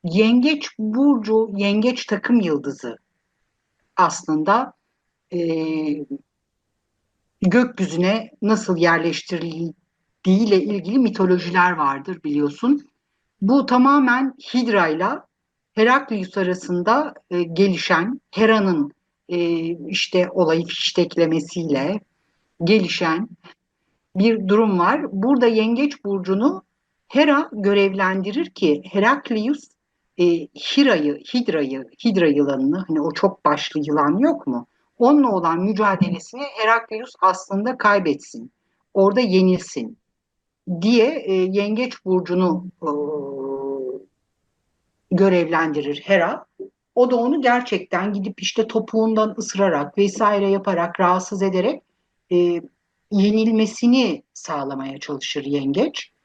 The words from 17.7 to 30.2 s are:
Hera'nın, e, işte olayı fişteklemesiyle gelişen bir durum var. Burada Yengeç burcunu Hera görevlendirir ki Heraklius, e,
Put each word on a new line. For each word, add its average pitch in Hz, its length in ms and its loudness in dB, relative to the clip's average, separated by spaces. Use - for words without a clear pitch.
Hera'nın, 190 600 2
e, 175 100 -2
işte 185 440 -2
olayı 165 340 2
fişteklemesiyle 165 1300 -2
gelişen 180 680 0
bir 202 320 2
durum 208 320 4
var. 202 320 0
Burada 240 360 2
Yengeç 226 580 0
burcunu 202 580 -2
Hera 285 460 2
görevlendirir 196 960 0
ki 147 320 0
Heraklius, 233 720 0
e, 175 80 2